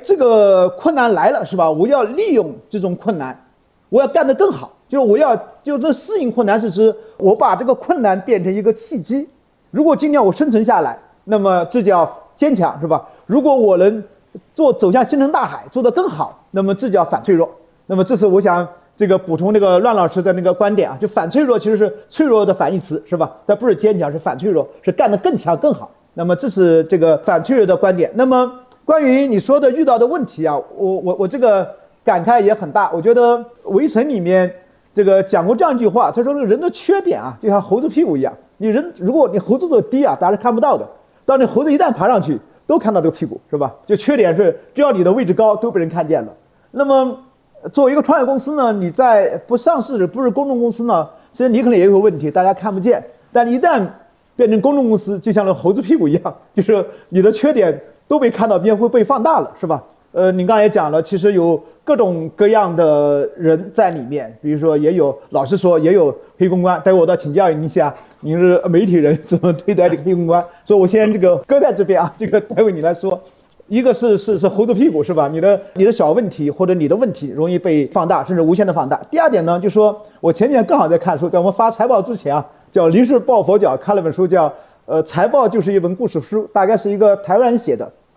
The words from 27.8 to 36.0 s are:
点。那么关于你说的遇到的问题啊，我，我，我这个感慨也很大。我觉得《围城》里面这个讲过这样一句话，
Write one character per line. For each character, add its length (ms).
点。 180
那 120
么 260
关 180
于 240
你 140
说 180
的 120
遇 120
到 160
的 80
问 200
题 180
啊， 140
我， 200
我， 240
我 80
这 100
个 280
感 180
慨 200
也 100
很 180
大。 220
我 80
觉 140
得 280
《围 240
城》 200
里 120
面 300
这 100
个 180
讲 240
过 100
这 80
样 100
一 40
句 100
话， 220